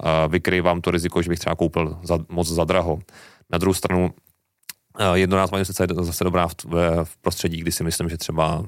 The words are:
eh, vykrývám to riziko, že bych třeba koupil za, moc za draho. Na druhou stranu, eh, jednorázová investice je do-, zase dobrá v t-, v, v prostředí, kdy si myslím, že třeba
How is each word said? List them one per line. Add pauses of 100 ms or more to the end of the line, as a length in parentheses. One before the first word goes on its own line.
eh,
vykrývám
to
riziko,
že
bych
třeba
koupil
za, (100)
moc
za
draho. (500)
Na
druhou
stranu, (840)
eh,
jednorázová
investice
je
do-,
zase
dobrá
v
t-,
v,
v
prostředí,
kdy
si
myslím,
že
třeba